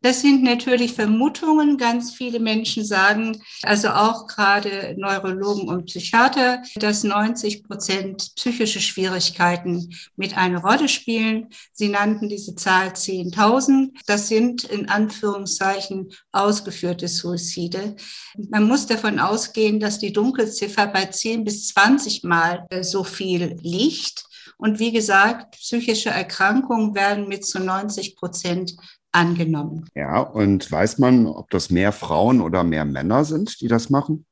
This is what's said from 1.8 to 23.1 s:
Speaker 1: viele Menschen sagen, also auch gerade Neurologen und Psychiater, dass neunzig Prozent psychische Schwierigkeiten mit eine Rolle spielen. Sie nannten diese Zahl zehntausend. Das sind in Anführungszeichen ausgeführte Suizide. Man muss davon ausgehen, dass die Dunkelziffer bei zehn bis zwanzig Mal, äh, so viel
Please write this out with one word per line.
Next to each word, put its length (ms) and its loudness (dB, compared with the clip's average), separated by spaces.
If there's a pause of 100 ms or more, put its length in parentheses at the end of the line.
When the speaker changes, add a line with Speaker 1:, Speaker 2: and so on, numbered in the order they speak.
Speaker 1:
viele 260 -4
Menschen 460 -2
sagen, 560 2 (220)
also 240 2
auch 400 2
gerade 720 0
Neurologen 680 -2
und 180 -4
Psychiater, 760 2 (140)
dass 280 -2
neunzig 600 -2
Prozent 720 -6
psychische 460 -2
Schwierigkeiten 1080 0 (260)
mit 220 -6
eine 240 2
Rolle 280 4
spielen. 580 -2 (260)
Sie 140 -2
nannten 420 0
diese 240 -10
Zahl 420 0
zehntausend. 1080 2
Das 220 0
sind 380 2
in 240 -6
Anführungszeichen 1200 -2 (200)
ausgeführte 760 -2
Suizide. 880 -6 (560)
Man 160 4
muss 180 2
davon 320 -2
ausgehen, 640 0
dass 180 -2
die 160 -6
Dunkelziffer 720 0
bei 200 -2
zehn 380 -4
bis 260 -6
zwanzig 540 2
Mal, 460 0
äh, 140 -6
so 200 -2
viel 560 -4